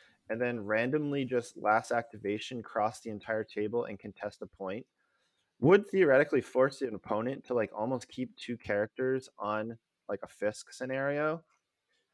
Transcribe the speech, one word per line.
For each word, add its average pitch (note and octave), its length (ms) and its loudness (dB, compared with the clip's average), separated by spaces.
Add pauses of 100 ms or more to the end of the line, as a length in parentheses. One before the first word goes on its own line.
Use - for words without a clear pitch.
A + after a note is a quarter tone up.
(300)
and A2+ 100 -2
then A#2+ 260 -2
randomly C3+ 600 0
just B2 320 -2
last G#2+ 340 4
activation A2 680 -4
cross A2 380 -2
the A2+ 100 -12
entire A2 340 -4
table G#2+ 420 -2
and G2+ 120 -10
contest - 440 -12
a G2+ 40 -12
point, G2 400 -8 (720)
would F#3+ 280 6
theoretically D3 540 6
force C3 420 2
an A#2 100 -4
opponent A2+ 520 -4
to, - 100 -4
like, A2 180 0
almost A#2+ 360 -4
keep B2 260 -10
two A#2+ 220 -8
characters B2+ 720 -2 (100)
on, G#2+ 400 -4 (280)
like, G2+ 140 -6
a F2 60 -12
Fisk - 440 -4
scenario. C#3+ 720 -2 (720)